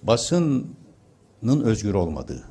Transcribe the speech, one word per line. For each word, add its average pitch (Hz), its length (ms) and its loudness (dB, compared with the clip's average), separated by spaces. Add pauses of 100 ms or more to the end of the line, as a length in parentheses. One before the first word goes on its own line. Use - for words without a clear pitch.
Basının - 1600 -2
özgür 107 300 0
olmadığı 85 560 -2